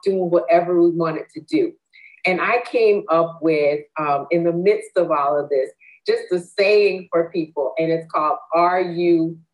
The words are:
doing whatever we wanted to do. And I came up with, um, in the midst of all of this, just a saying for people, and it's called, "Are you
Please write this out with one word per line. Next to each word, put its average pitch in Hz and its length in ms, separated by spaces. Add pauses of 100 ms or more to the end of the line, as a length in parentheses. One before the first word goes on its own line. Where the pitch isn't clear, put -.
doing 190 260
whatever 175 520
we 170 80
wanted 160 460
to - 60
do. - 320 (520)
And 180 160
I 220 240
came 214 440
up 165 320
with, 147 440 (120)
um, 147 340
in 170 120
the 170 80
midst 190 460
of 170 140
all 147 300
of - 80
this, 127 200 (360)
just 233 180 (100)
a 180 60
saying 196 720
for 170 220
people, 151 460
and 160 120
it's 160 220
called, 156 260 (160)
"Are 175 280
you 170 580 (140)